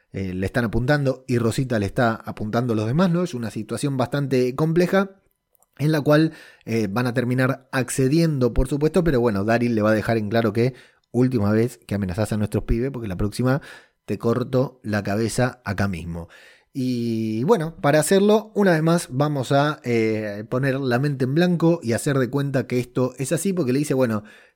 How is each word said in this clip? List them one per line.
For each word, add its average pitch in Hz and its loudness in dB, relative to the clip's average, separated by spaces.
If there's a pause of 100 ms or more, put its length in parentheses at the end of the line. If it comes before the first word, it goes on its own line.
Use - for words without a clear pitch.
(140)
eh, 95 -6
le 92 -2
están 120 0
apuntando 127 0
y 120 0
Rosita 120 0
le 98 0
está 113 0
apuntando 113 -4
a 110 0
los 107 0
demás, 165 2
¿no? 170 0
Es 175 -6
una 117 -6
situación 120 -4
bastante 127 0
compleja 175 0 (600)
en 147 2
la 156 0
cual, 151 4 (320)
eh, 110 0
van 120 -2
a 120 -4
terminar 127 0
accediendo, 135 2
por 131 2
supuesto, 156 2
pero 151 2
bueno, 107 2
Daryl 117 2
le 107 2
va 107 4
a 110 4
dejar 113 0
en 107 -4
claro 113 2
que 117 0 (360)
última 120 2
vez 113 0
que 107 -4
amenazás 101 -2
a 110 -2
nuestros 104 -2
pibes, 120 0
porque 120 -8
la 90 -6
próxima 120 0 (460)
te 101 -6
corto 123 -2
la 104 -2
cabeza 110 -2
acá 101 -2
mismo. 85 -8 (440)
Y 117 -4
bueno, 165 0
para 147 4
hacerlo, 202 2
una 196 4
vez 156 2
más 170 2
vamos 139 -2
a, 143 2
eh, 110 0
poner 131 -2
la 127 0
mente 135 -2
en 131 -2
blanco 170 2
y 113 -2
hacer 135 0
de 123 0
cuenta 139 -2
que 123 -2
esto 127 -4
es 135 -6
así, 185 -2
porque 160 -2
le 135 0
dice, 147 -2
"Bueno, 113 0 (320)